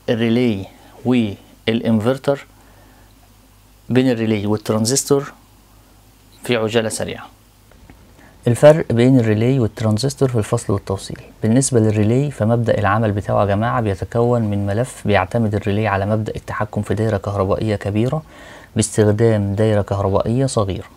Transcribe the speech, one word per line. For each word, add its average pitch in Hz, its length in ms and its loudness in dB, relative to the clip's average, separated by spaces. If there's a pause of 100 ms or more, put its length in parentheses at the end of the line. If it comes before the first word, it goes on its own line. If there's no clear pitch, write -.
الريلي 113 560 0 (400)
والإنفرتر، 113 1400 -2 (1400)
بين 127 220 2
الريلي 110 360 -2
والترانزستور 113 840 -2 (1120)
في 123 120 -2
عجالة 110 340 0
سريعة. - 360 -8 (1200)
الفرق 147 440 6
بين 123 280 6
الريلي 113 400 2
والترانزستور 113 720 0
في 120 80 -4
الفصل 113 360 -2
والتوصيل. - 440 -6 (260)
بالنسبة 120 360 2
للريلي 110 520 2
فمبدأ 117 460 0
العمل 104 340 0
بتاعه 110 300 -2
يا 101 40 2
جماعة 113 360 0
بيتكون 117 600 0
من 101 260 -2
ملف 110 380 -4
بيعتمد 104 500 0
الريلي 107 320 -2
على 98 180 0
مبدأ 107 300 -2
التحكم - 460 -6
في 104 120 -4
دايرة 107 240 -2
كهربائية 101 580 -2
كبيرة 110 480 -2 (520)
باستخدام 104 800 2
دايرة 107 260 2
كهربائية 101 640 0
صغيرة. 98 380 -4 (140)